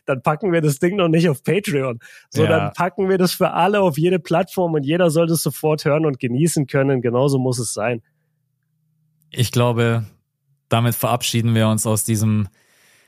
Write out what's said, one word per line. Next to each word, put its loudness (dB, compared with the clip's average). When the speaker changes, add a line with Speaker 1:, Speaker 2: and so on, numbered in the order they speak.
Speaker 1:
dann -2
packen -2
wir 2
das 0
Ding 0
noch 2
nicht 2
auf -2
Patreon, -2
sondern 2
Speaker 2:
Ja. -2
Speaker 1:
packen -2
wir 2
das 2
für 0
alle 2
auf 2
jede 2
Plattform -2
und -2
jeder 2
soll 2
das 0
sofort -2
hören 2
und -2
genießen 0
können." 0
Genauso 2
muss -2
es -6
sein. -4
Speaker 2:
Ich -2
glaube, 0
damit 2
verabschieden -2
wir 2
uns -2
aus 0
diesem, 0